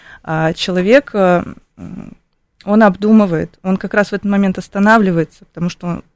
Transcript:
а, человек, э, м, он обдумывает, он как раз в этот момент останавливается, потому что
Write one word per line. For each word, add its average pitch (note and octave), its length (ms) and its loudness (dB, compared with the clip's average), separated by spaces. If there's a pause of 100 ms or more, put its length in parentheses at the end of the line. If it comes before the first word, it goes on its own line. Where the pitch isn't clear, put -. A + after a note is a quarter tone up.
(240)
а, D#3+ 300 -2
человек, F#3+ 600 0
э, F3+ 300 2 (340)
м, - 360 -16 (520)
он G#3+ 180 2
обдумывает, G3+ 800 2
он F#3+ 140 -2
как F#3+ 160 -10
раз G#3 160 0
в - 40 -6
этот G3+ 160 -4
момент G3 300 0
останавливается, G3 880 0
потому E3+ 240 -6
что - 340 -8 (120)